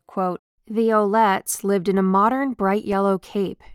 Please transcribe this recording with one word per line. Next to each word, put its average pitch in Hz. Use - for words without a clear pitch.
quote, 180
"The 220
Olettes 214
lived 196
in 190
a 196
modern, 226
bright 202
yellow 196
cape -